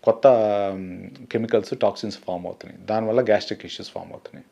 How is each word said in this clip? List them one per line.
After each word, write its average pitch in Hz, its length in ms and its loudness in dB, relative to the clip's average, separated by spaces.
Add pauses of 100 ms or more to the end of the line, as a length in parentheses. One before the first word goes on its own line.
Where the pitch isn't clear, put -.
కొత్త, 113 220 4 (460)
మ్, 95 140 -8 (440)
కెమికల్స్, 113 500 0
టాక్సిన్స్ 104 380 -2
ఫామ్ 87 280 -8
అవుతున్నాయి, - 400 -16
దానివల్ల 110 340 0
గ్యాస్ట్రిక్ 104 460 0
ఇష్యూస్ - 240 -14
ఫామ్ 85 220 -12
అవుతున్నాయి. - 400 -20